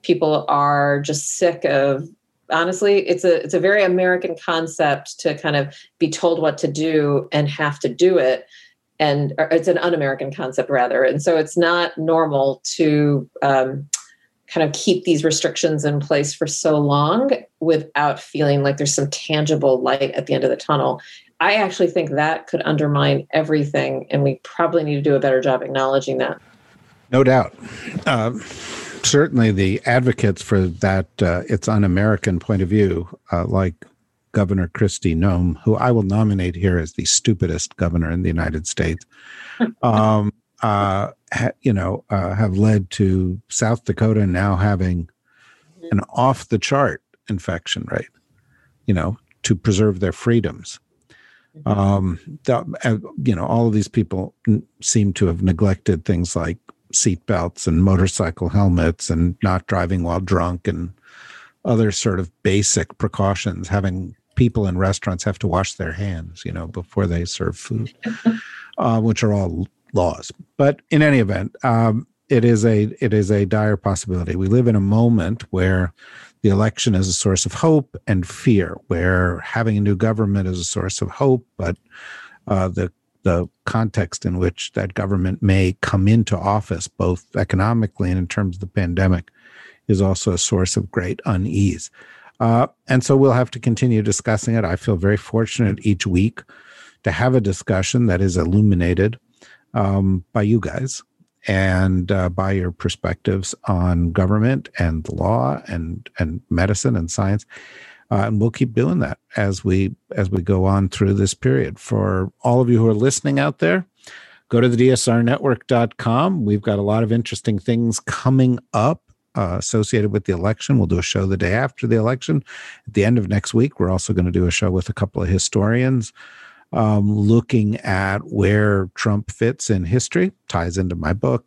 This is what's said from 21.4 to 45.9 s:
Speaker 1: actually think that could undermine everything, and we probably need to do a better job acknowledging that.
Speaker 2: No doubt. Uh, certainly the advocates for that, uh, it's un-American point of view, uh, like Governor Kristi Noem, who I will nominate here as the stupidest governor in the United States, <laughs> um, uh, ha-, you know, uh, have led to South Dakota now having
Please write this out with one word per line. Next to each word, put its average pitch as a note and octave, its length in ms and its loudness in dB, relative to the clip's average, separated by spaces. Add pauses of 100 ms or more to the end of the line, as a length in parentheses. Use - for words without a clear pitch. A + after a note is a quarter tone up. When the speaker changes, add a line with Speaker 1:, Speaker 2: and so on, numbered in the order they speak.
Speaker 1:
actually F#3 320 0
think E3+ 240 -2
that D3+ 340 -2
could - 200 -6
undermine C#3+ 680 0
everything, C#3+ 800 -2
and C#3+ 100 0
we C#3 220 0
probably E3+ 400 0
need D3 120 -2
to C#3+ 60 -4
do C#3+ 140 2
a C3+ 40 2
better C3 220 2
job B2+ 220 0
acknowledging C3+ 560 -2
that. D3+ 200 -4 (720)
Speaker 2:
No B2+ 120 4
doubt. B2+ 320 4 (500)
Uh, B2 320 0 (680)
certainly B2+ 480 4
the F#2+ 340 2
advocates A#2+ 580 2
for G2+ 160 2
that, F#2 480 0 (160)
uh, F2 260 2
it's G#2 180 -2
un-American G2+ 680 2
point F#2+ 240 -2
of F2 80 -2
view, F2+ 380 2 (240)
uh, F2 140 -2
like F#2 280 0 (600)
Governor F#2+ 340 0
Kristi F#2 480 -2
Noem, F2+ 480 2
who G#2+ 120 2
I B2+ 160 0
will A2+ 120 2
nominate F#2+ 520 0
here F2+ 220 2
as D#2+ 160 -4
the F2 120 -6
stupidest F2+ 720 0
governor E2 340 0
in F2 100 -2
the F2 80 0
United D#2+ 380 -4
States, E2 360 -4 (440)
<laughs> - 340 -8
um, G#2+ 500 2 (300)
uh, G2+ 480 0 (240)
ha-, - 180 -2 (100)
you B2+ 120 2
know, F#2+ 380 -2
uh, G2 240 -2
have G#2 200 0
led G#2 360 2
to F#2 580 0
South A#2 360 -2
Dakota G#2+ 420 2
now F#2 280 0
having F2+ 540 0 (840)